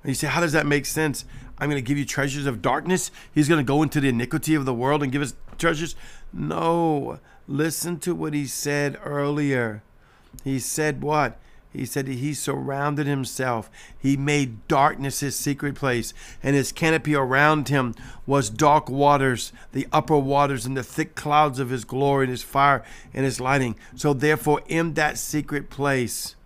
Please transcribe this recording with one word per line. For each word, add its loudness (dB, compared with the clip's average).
And -4
you 0
say, -2
"How 0
does 2
that 4
make 2
sense? -2
I'm -2
gonna 0
give 0
you -2
treasures -2
of -4
darkness? 0
He's 4
gonna 4
go 2
into 0
the 2
iniquity 0
of 0
the 0
world 2
and -2
give -2
us -6
treasures?" 0
No. 0
Listen -2
to -2
what -4
he -2
said -2
earlier. 0
He -2
said -2
what? 0
He -6
said -4
he -4
surrounded -2
himself. -2
He 2
made 0
darkness 2
his -4
secret -4
place, -2
and 2
his 2
canopy 2
around 4
him 2
was 2
dark 4
waters, 2
the -4
upper 2
waters, 2
and -4
the -4
thick -4
clouds 2
of -2
his -4
glory 2
and 0
his -6
fire 4
and 0
his -2
lighting. 0
So 2
therefore, 2
in 0
that 0
secret -4
place -2